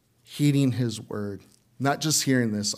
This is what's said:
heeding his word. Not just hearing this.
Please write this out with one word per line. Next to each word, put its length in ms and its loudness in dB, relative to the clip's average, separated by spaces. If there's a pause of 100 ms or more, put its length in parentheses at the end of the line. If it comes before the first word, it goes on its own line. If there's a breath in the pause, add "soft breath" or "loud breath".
(240)
heeding 480 2
his 280 -2
word. 420 -8 (380)
Not 220 0
just 220 0
hearing 280 2
this. 260 -2